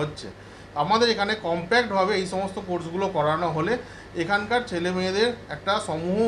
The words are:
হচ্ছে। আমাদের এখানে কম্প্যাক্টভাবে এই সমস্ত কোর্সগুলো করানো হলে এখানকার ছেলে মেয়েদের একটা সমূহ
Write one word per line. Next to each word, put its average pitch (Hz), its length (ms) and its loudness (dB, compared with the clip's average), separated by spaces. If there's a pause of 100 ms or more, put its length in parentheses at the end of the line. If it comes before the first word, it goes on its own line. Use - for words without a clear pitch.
হচ্ছে। 151 260 -4 (560)
আমাদের 226 320 4
এখানে 202 180 0 (140)
কম্প্যাক্টভাবে 190 720 2
এই 180 120 -2
সমস্ত 190 240 -4 (140)
কোর্সগুলো 175 360 -2 (100)
করানো 156 400 2
হলে 170 160 2 (500)
এখানকার 208 380 2 (100)
ছেলে 175 260 0
মেয়েদের 190 340 2 (240)
একটা 190 180 -2 (140)
সমূহ 175 420 0